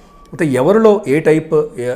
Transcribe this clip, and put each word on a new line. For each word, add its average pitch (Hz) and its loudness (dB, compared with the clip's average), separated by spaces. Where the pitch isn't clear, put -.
అయితే 156 -6
ఎవరిలో 202 2
ఏ 147 0
టైప్, 156 0
ఏ, 127 -4